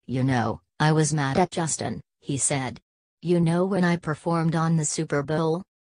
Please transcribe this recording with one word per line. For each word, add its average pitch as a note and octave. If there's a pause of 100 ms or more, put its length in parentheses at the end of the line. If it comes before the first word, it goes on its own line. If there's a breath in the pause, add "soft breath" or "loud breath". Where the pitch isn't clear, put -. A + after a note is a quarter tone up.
you B2+
know, A#2 (180)
I D#3
was D3+
mad C#3
at F3+
Justin," D3+ (200)
he C#3
said. B2+ (400)
"You F3
know E3+
when F#3+
I F3
performed E3
on E3
the D3+
Super D3+
Bowl? D#3+ (300)